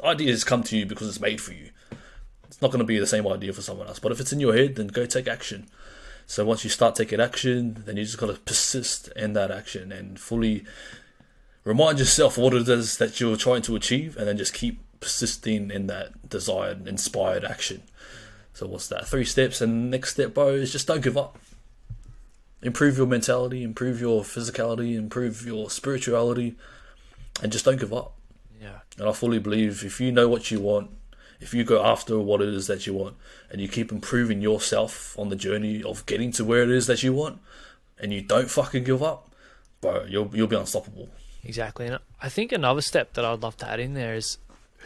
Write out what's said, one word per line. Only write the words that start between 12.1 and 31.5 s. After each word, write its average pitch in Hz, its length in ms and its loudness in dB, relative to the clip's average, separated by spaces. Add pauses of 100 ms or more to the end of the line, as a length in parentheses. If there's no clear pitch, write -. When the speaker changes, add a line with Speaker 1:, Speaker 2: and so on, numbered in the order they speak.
Speaker 1:
what 123 160 6
it 120 160 4
is 117 280 2
that 113 220 0
you're 113 180 2
trying 123 260 2
to 117 120 -2
achieve, 143 400 -2
and 107 120 -2
then 104 100 0
just 98 160 -2
keep 117 260 -4 (220)
persisting 107 720 -2
in 98 160 -4
that - 420 -10
desired, 95 580 -4
inspired 95 560 0
action. - 380 -6 (720)
So - 140 -10
what's 95 200 -10
that? - 200 -6
Three 131 180 0
steps, - 340 2
and 113 120 2
the 123 260 0
next - 140 -4
step, 123 220 -2
bro, 143 160 4
is 135 220 0
just - 160 -4
don't 156 160 2
give 131 140 2
up. - 200 -4 (1200)
Improve 131 360 4
your 131 100 4
mentality, 127 560 0
improve 117 380 -2
your 113 220 2
physicality, 117 720 -2
improve 110 500 -4
your 107 240 -6
spirituality, 120 840 0 (840)
and 107 100 -2
just 110 140 -2
don't 131 140 4
give 107 140 -4
up. - 220 -8 (440)
Speaker 2:
Yeah. 104 200 -18 (180)
Speaker 1:
And 101 100 -2
I 110 60 2
fully 117 240 2
believe 104 480 2
if 101 160 -6
you 127 100 2
know 120 160 8
what 117 220 2
you 110 100 0
want, 101 300 2 (500)
if - 140 -12